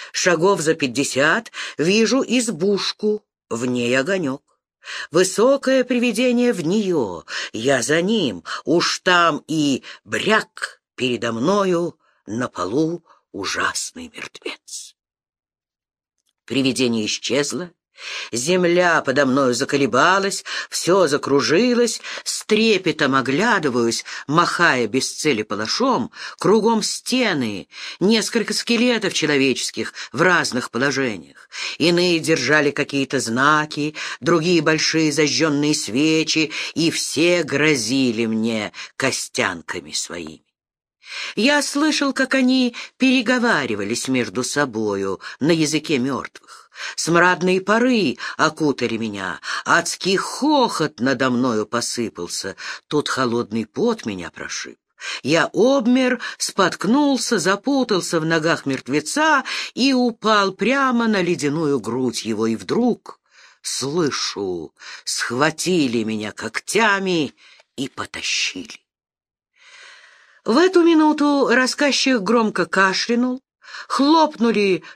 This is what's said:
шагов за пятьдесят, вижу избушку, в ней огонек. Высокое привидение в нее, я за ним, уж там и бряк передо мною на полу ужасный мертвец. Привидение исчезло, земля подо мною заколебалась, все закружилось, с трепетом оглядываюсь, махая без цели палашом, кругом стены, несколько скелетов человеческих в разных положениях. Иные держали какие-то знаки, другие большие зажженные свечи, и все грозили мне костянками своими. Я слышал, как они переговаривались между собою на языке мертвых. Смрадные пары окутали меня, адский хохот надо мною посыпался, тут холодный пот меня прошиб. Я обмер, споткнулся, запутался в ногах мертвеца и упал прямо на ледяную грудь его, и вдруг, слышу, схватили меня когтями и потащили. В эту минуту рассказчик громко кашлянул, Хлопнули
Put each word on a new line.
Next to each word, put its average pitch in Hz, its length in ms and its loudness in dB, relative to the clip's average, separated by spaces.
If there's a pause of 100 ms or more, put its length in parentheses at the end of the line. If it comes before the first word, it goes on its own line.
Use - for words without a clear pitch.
(120)
шагов 180 480 2
за 156 140 2
пятьдесят, 143 800 0 (260)
вижу 208 480 2
избушку, 214 960 -2 (240)
в 117 180 -4
ней 123 320 2
огонек. 139 440 -2 (680)
Высокое 254 720 2
привидение 240 680 2
в 180 100 -4
нее, 156 640 0 (280)
я 120 300 0
за 151 200 0
ним, 180 400 0 (220)
уж - 360 0
там 170 460 2
и 147 380 0 (200)
бряк - 800 -4 (140)
передо 117 360 -2
мною 175 640 0 (280)
на 117 220 -4
полу 151 560 -4 (260)
ужасный 90 840 -6
мертвец. - 800 -16 (1500)
Привидение 117 600 0
исчезло, 120 640 -4 (640)
земля 170 680 2
подо 139 240 2
мною 127 280 2
заколебалась, 143 920 0 (240)
все 180 380 2
закружилось, 147 920 2 (240)
с - 200 -8
трепетом 190 680 2
оглядываюсь, 135 920 0 (220)
махая 156 600 2
без 127 260 -2
цели 127 300 0
палашом, 113 680 -2 (280)
кругом 214 440 2
стены, 143 840 -2 (320)
несколько 208 520 2
скелетов 226 640 0
человеческих 135 800 0 (180)
в 123 80 -6
разных 160 500 0
положениях. 123 800 -4 (300)
Иные 175 400 2
держали 147 520 2
какие-то 139 500 -2
знаки, 147 760 0 (260)
другие 165 420 2
большие 156 500 2
зажженные 147 640 2
свечи, 156 800 0 (220)
и 156 160 2
все 170 520 0
грозили 131 840 0
мне 110 460 -2 (240)
костянками 90 960 -4
своими. 80 520 -10 (920)
Я 277 260 2
слышал, 285 500 0
как 262 220 -2
они 254 400 2 (220)
переговаривались 202 1120 0
между 123 340 -2
собою 107 800 -2 (200)
на 151 100 2
языке 151 480 2
мертвых. - 720 -8 (260)
Смрадные 180 640 2
пары 214 560 2 (200)
окутали 139 600 0
меня, 101 440 -6 (240)
адский 175 520 0
хохот 240 840 -2
надо 131 300 0
мною 120 360 0
посыпался, 98 880 -6 (320)
тут 147 200 -2
холодный 113 580 -2
пот 226 400 -4
меня 90 240 -8
прошиб. - 480 -12 (440)
Я 143 300 2
обмер, 247 680 2 (180)
споткнулся, 233 1000 0
запутался 196 800 0
в 156 40 -4
ногах 165 420 0
мертвеца 151 800 0 (300)
и 269 180 2
упал 220 600 2
прямо 240 560 0
на 202 140 2
ледяную 147 580 0
грудь 117 440 -4
его, 110 220 -2
и 113 100 0
вдруг, - 640 -2 (420)
слышу, 110 1080 -4 (320)
схватили 139 1000 0
меня 107 260 -4
когтями 185 1040 -2 (420)
и 131 120 -6
потащили. - 920 -6 (1600)
В 220 120 2
эту 359 260 6
минуту 302 640 4
рассказчик 254 720 2
громко 196 460 0
кашлянул, 233 760 0 (460)
Хлопнули 233 920 2 (120)